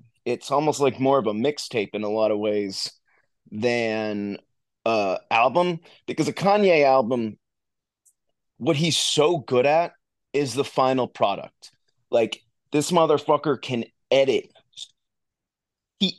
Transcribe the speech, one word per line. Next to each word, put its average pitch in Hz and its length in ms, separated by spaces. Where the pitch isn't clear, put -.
It's - 260
almost 143 280
like 135 200
more 135 180
of 113 80
a 107 80
mixtape 113 640
in 104 80
a 104 60
lot 110 200
of 104 80
ways 104 540
than, 110 880
uh, 101 320
album, 147 480
because 127 220
a 147 60
Kanye 190 520
album, 123 540
what 139 200
he's 156 200
so 160 400
good 123 280
at 160 260
is 139 220
the 135 100
final 131 460
product. - 600
Like, 117 320
this 147 180
motherfucker 151 720
can 123 220
edit. 131 400
He 190 200